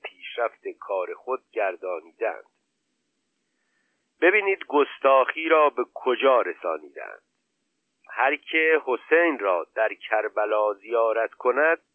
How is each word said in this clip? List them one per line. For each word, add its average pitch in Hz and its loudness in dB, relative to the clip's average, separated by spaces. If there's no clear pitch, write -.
پیشرفت - -10
کار 90 -6
خود 127 -8
گردانیدند. 90 -6
ببینید 196 2
گستاخی 135 2
را 151 4
به 120 -4
کجا 127 2
رسانیدند. 76 -8
هر 135 0
که 160 0
حسین 151 2
را 92 0
در 107 -2
کربلا 107 -2
زیارت 113 -2
کند، 147 0